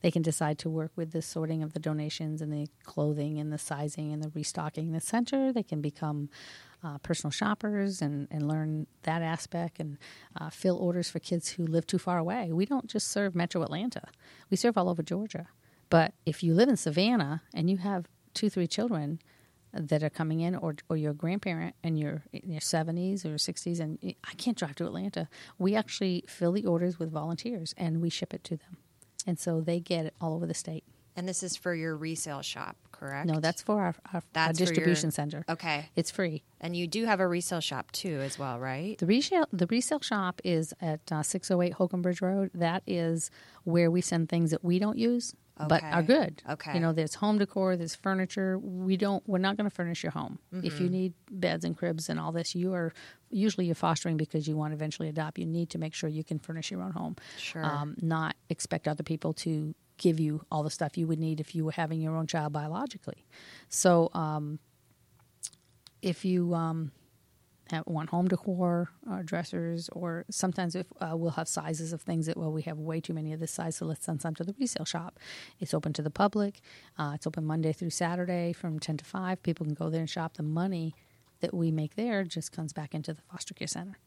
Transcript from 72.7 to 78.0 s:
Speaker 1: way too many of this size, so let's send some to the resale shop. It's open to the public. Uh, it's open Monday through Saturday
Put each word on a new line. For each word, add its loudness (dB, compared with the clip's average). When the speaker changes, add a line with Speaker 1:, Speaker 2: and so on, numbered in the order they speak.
Speaker 1:
way -4
too -6
many -4
of -6
this -4
size, -4
so -4
let's -4
send -2
some -4
to -6
the -4
resale -2
shop. -6
It's -4
open 0
to -4
the 0
public. 2
Uh, -2
it's -6
open -2
Monday 2
through -2
Saturday 0